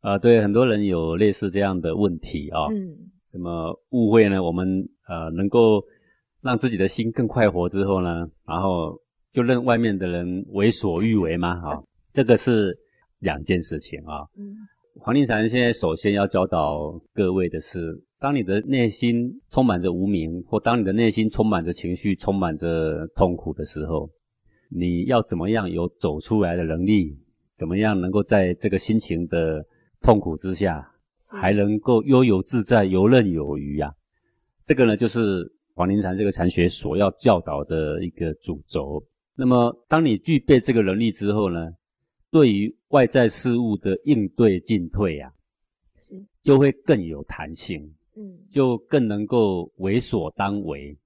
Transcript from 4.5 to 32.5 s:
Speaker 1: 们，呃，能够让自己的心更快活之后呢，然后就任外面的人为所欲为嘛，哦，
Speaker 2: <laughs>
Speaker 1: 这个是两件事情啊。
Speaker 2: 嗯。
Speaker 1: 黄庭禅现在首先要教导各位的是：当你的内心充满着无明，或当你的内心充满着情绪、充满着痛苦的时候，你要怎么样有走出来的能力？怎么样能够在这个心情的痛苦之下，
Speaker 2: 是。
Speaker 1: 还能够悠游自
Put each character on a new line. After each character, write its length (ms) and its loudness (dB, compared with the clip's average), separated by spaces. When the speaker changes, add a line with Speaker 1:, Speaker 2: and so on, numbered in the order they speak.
Speaker 1:
们， 360 -2
呃， 240 -8
能 160 -2
够 360 4
让 160 -2
自 100 0
己 100 -2
的 100 2
心 240 -2
更 160 -2
快 220 2
活 200 -2
之 160 -2
后 160 0
呢， 260 -4
然 120 -4
后 400 -4
就 120 -2
任 200 0
外 140 2
面 180 0
的 120 -4
人 420 -4
为 220 2
所 300 -2
欲 140 0
为 220 0
嘛， 240 -4
哦， 220 -8
Speaker 2:
<laughs> 140 -20
Speaker 1:
这 120 0
个 120 6
是 400 2
两 240 -4
件 180 0
事 180 -8
情 260 -14
啊。 200 -12
Speaker 2:
嗯。 180 -16
Speaker 1:
黄 140 -2
庭 100 4
禅 220 0
现 140 0
在 100 2
首 240 -2
先 180 0
要 120 2
教 200 0
导 540 -2
各 180 0
位 160 0
的 140 -6
是： 420 -10
当 160 -2
你 60 0
的 200 0
内 280 0
心 420 -2
充 140 2
满 160 2
着 140 -2
无 140 -2
明， 400 -4
或 120 -2
当 180 0
你 60 0
的 80 0
内 180 2
心 200 0
充 160 -4
满 180 0
着 80 -4
情 240 -6
绪、 200 -2
充 200 -4
满 220 -4
着 580 -4
痛 200 0
苦 180 -8
的 100 -8
时 220 -10
候， 240 -4
你 360 -2
要 180 0
怎 160 -6
么 120 -4
样 200 -2
有 180 -4
走 200 -4
出 220 -2
来 140 0
的 80 -4
能 220 -4
力？ 300 0
怎 100 -8
么 120 -4
样 240 0
能 100 -4
够 100 0
在 340 2
这 120 -6
个 100 0
心 220 0
情 280 -4
的 380 -2
痛 180 4
苦 160 -6
之 180 -8
下， 320 -2
Speaker 2:
是。 200 -18
Speaker 1:
还 160 2
能 260 2
够 240 2
悠 220 6
游 160 4
自 200 -2